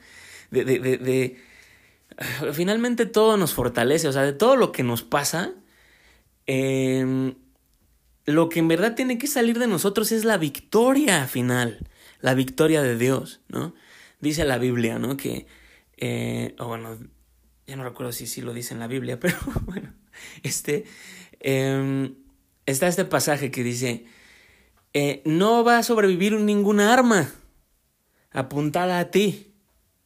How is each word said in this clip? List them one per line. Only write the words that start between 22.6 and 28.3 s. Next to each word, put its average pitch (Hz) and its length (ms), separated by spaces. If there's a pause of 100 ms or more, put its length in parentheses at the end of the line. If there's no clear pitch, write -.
está 139 220
este 175 180
pasaje 139 460
que 127 120
dice, 120 420 (880)
eh, 143 320
"No 208 380
va 233 160
a 226 40
sobrevivir 202 500
ninguna 208 600
arma 233 380 (1000)